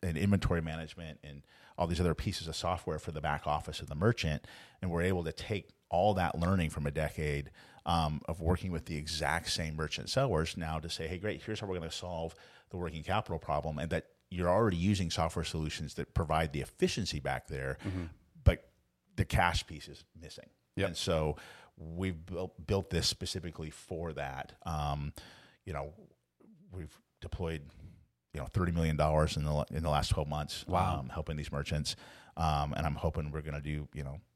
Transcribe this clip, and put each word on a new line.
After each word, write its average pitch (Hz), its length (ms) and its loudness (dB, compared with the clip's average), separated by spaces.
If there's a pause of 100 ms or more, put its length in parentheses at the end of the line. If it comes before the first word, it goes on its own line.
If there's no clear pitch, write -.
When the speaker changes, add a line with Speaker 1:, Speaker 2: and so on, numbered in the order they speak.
Speaker 1:
and 85 140 0
inventory 90 460 4
management 80 600 -8
and 71 200 -14 (340)
all 87 100 2
these 82 140 2
other 85 140 6
pieces 90 340 -4
of 78 80 -6
software 85 420 -2
for 82 140 -8
the 76 80 -4
back 73 260 0
office 76 340 -2
of 69 100 -8
the 73 40 -6
merchant. 80 520 2 (340)
And 92 100 -2
we're 85 120 2
able 90 220 2
to 78 80 -4
take - 360 -6 (220)
all 98 240 4
that 90 240 2
learning 85 320 4
from 76 160 -4
a 71 40 0
decade, 73 600 -2 (360)
um, 78 420 2
of 82 140 -4
working 90 280 2
with 80 140 -4
the 82 120 -4
exact 78 540 0
same 80 240 -2
merchant 78 360 -4
sellers 95 460 2
now 80 220 -2
to 78 100 -8
say, 82 200 -6
"Hey, 90 80 -4
great, 95 260 -4
here's 107 180 -6
how 110 60 -8
we're 92 120 -2
gonna 82 120 -6
solve 85 440 -6 (340)
the - 80 -10
working 82 260 -4
capital 95 360 0
problem," 73 400 -2
and 80 120 -2
that 85 180 -2 (220)
you're 87 200 2
already 98 260 6
using 92 340 4
software 80 360 2
solutions 78 480 -4
that - 200 -6
provide 78 380 4
the 71 80 -2
efficiency - 600 0
back 67 280 -2
there, 67 360 -4
Speaker 2:
Mm-hmm. 92 200 -4 (400)
Speaker 1:
but - 260 4 (460)
the 98 80 0
cash 87 420 4
piece 78 220 -14
is 71 160 -16 (160)
missing. - 300 -16 (260)
Speaker 2:
Yep. 98 120 0
Speaker 1:
And 85 80 -6
so 78 400 2 (400)
we've 82 500 -4
built, 87 400 -8
built 98 240 2
this 85 180 2
specifically 82 640 -6
for 82 420 -8
that. 67 400 -6 (120)
Um, 73 500 -2 (500)
you - 80 -8
know, 71 220 -6 (800)
we've 87 240 -12 (240)
deployed, 82 420 -4 (720)
you 76 60 -4
know, 65 60 -4
thirty 87 260 4
million 80 240 4
dollars 76 400 6
in 73 80 0
the, 73 280 2
in 78 100 -2
the 82 80 2
last 73 200 4
twelve 76 180 2
months, 73 400 -4
Speaker 2:
Wow. 90 320 2
Speaker 1:
um, 65 80 -6
helping 80 280 -4
these 71 140 -6
merchants. 73 460 -2 (400)
Um, 73 380 2
and 80 120 0
I'm 71 80 0
hoping 76 380 -2
we're 76 100 -6
gonna 73 180 -6
do, 73 320 -4
you 71 120 -8
know 69 160 -8 (160)